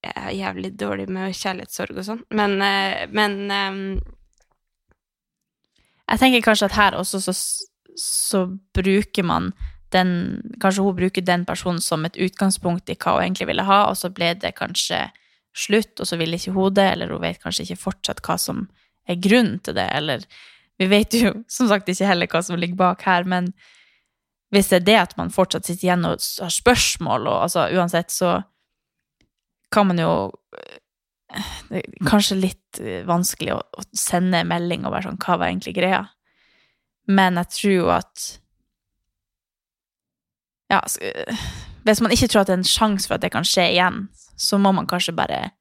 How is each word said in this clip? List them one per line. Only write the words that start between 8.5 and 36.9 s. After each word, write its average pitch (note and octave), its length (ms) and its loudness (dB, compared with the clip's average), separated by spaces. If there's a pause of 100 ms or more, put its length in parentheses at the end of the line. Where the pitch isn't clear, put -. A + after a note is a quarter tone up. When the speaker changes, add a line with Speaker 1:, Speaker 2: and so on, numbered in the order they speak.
Speaker 2:
bruker F#3+ 500 2
man - 280 0 (380)
den, F3+ 520 0 (180)
kanskje G3 240 2
hun F#3+ 120 2
bruker F#3 280 0
den F3+ 220 2
personen F3 340 -4
som D#3 240 -2
et F3 120 -6
utgangspunkt F#3 760 -2
i E3+ 40 -4
hva F#3 200 0
hun F#3 100 2
egentlig F#3 220 -4
ville - 180 -2
ha, G3+ 240 6
og G3 80 -2
så F3+ 160 -6
ble E3+ 220 -2
det F3 200 -6
kanskje - 560 -4 (460)
slutt, - 440 -2
og F#3 60 -6
så E3+ 120 -6
ville E3 180 -2
ikke F#3 160 -8
hun G3 220 2
det, G3 180 6
eller F3 160 -4
hun - 140 -6
vet E3+ 180 -4
kanskje E3+ 240 -6
ikke F3+ 160 -10
fortsatt - 400 -6
hva G3 180 -2
som F#3+ 300 -6 (400)
er F3+ 80 -2
grunnen G3 460 4
til - 120 -6
det, F#2+ 200 0
eller D3 260 -2 (580)
vi F#3 80 2
vet G#3 280 4
jo A3+ 180 4 (160)
som B3 200 0
sagt G3 200 2
ikke F#3 180 0
heller F3+ 200 2
hva E3+ 180 0
som F3 160 -4
ligger F3 160 -4
bak F#3 260 2
her, F3+ 220 2
men F3+ 300 -2 (1000)
hvis G3 160 4
det F3+ 140 4
er - 20 -6
det G#3+ 160 6
at - 160 -2
man F3 140 -4
fortsatt - 340 0
sitter F3+ 240 -4
igjen F3+ 160 2
og E3 160 -2
s-, - 220 -8
har F3 100 -8
spørsmål, D#3 760 2
og G2 220 0
altså, E3 240 2
uansett, F3 380 0
så F3+ 320 0 (1300)
kan G#3 140 6
man F3+ 120 2
jo, E3 120 2 (1600)
det F#3 120 -4
er - 240 -6
kanskje G3+ 320 4
litt, - 420 -4
eh, F#2 260 -6
vanskelig - 500 0
å, - 60 -6 (160)
å - 40 -14 (120)
sende F3+ 440 0
en E3+ 120 0
melding E3+ 360 -2
og - 80 -4
være F#3+ 140 -4
sånn, F#3 100 -8
"Hva F3+ 200 0
var - 120 0
egentlig F#3 240 -6
greia?" F#3 300 0 (1040)